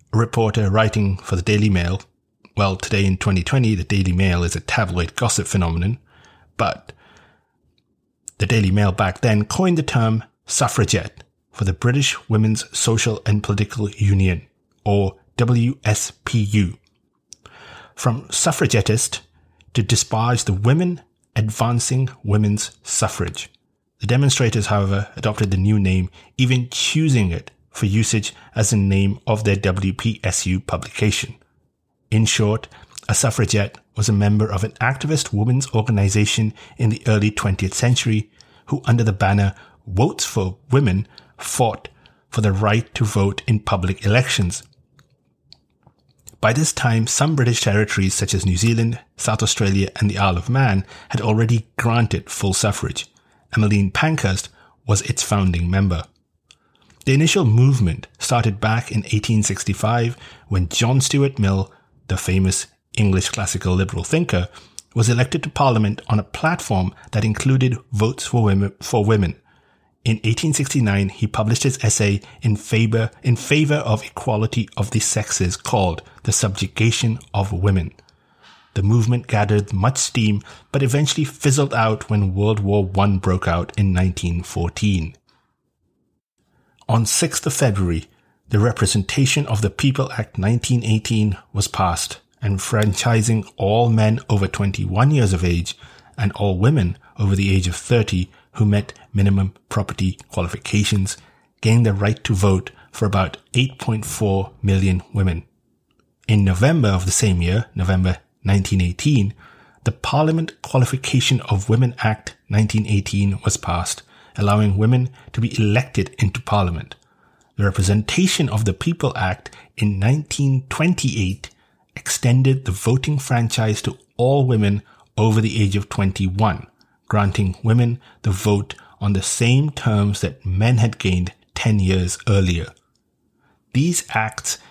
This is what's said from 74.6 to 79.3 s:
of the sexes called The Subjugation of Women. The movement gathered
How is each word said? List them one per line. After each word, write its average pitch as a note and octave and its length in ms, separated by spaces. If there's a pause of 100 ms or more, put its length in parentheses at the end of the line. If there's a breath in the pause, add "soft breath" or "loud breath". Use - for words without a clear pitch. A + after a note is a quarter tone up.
of G2+ 140
the A2+ 80
sexes - 580
called F2+ 440 (220 loud breath)
The - 80
Subjugation A2 880 (140)
of G2+ 180
Women. F#2 400 (840 soft breath)
The G2+ 60
movement A2+ 460
gathered G#2 460